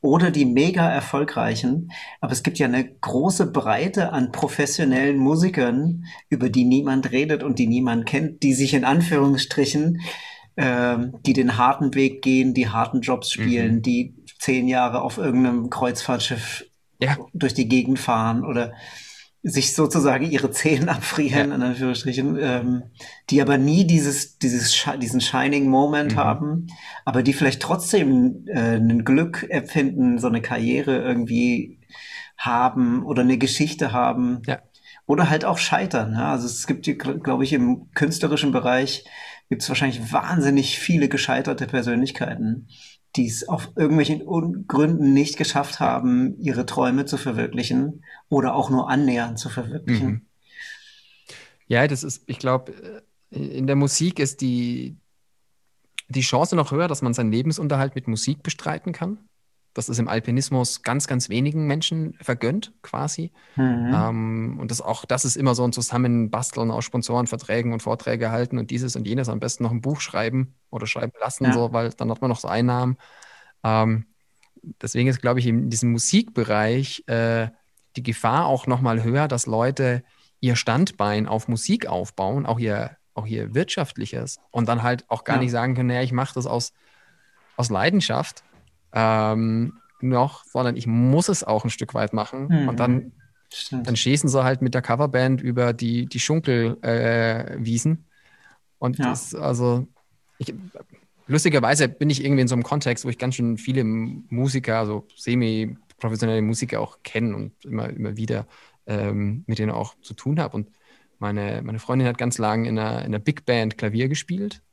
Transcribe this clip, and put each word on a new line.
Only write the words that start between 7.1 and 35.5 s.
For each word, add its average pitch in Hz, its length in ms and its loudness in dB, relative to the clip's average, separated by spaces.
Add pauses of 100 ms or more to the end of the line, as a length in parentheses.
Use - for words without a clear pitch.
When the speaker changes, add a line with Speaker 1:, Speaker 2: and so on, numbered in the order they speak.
Speaker 1:
redet 143 300 0
und 131 160 -2
die 120 100 4
niemand 117 380 2
kennt, 147 380 -2
die 135 100 4
sich 135 200 2
in 131 100 2
Anführungsstrichen, 147 1160 2 (560)
ähm, 123 560 0 (120)
die 139 80 2
den 120 240 2
harten 127 380 4
Weg 135 260 2
gehen, 131 320 4
die 123 140 2
harten 117 320 0
Jobs 127 380 -2
Speaker 2:
Mhm. - 60 -4
Speaker 1:
spielen, 117 380 2
die 123 320 0 (260)
zehn 127 280 2
Jahre 123 360 2
auf 123 140 -6
irgendeinem 123 520 2
Kreuzfahrtschiff 120 960 -4 (360)
Speaker 2:
Ja. 135 140 2 (180)
Speaker 1:
durch 135 200 0
die 120 160 0
Gegend 127 280 4
fahren 113 460 0
oder 120 300 -2 (720)
sich 139 300 0
sozusagen 143 560 4
ihre 135 200 0
Zehen 156 360 2
abfrieren, 143 640 0
Speaker 2:
Ja. 143 60 -4
Speaker 1:
in 127 80 0
Anführungsstrichen, 127 760 -2
ähm, 123 440 0 (460)
die 139 120 6
aber 139 160 4
nie 156 280 6
dieses, 147 540 2
dieses 120 340 2
Shi-, 143 240 0
diesen 123 220 0
Shining 135 480 2
Moment 143 460 4
Speaker 2:
Mhm. 117 40 2
Speaker 1:
haben, 147 500 0 (360)
aber 127 200 2
die 135 100 4
vielleicht 135 280 2
trotzdem, 139 880 2
äh, 117 300 2
ein 113 260 4
Glück 160 460 2
empfinden, 135 680 0
so 120 100 -2
eine 113 140 0
Karriere 127 600 0
irgendwie 120 800 0 (560)
haben 123 640 2
oder 127 200 2
eine 127 140 6
Geschichte 135 540 0
haben. 123 540 0
Speaker 2:
Ja. 131 140 -4 (480)
Speaker 1:
Oder 165 220 4
halt 156 140 2
auch 180 140 0